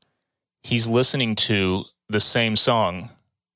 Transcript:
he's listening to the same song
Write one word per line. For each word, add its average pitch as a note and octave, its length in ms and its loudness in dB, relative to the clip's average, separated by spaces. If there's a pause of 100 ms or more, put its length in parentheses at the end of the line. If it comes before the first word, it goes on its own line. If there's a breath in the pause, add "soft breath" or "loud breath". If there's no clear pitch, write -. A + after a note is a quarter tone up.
(640)
he's A#2 240 -2
listening A#2+ 500 0
to F#2+ 480 0 (240)
the G#2+ 120 0
same A2+ 340 0
song G#2+ 560 0 (460)